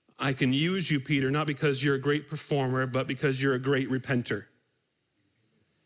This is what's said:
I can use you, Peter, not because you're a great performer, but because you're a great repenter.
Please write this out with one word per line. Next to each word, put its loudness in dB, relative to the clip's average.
I 0
can 2
use 0
you, 2
Peter, 0
not 0
because 0
you're 2
a 0
great 0
performer, 0
but -2
because -2
you're 2
a 0
great 0
repenter. -2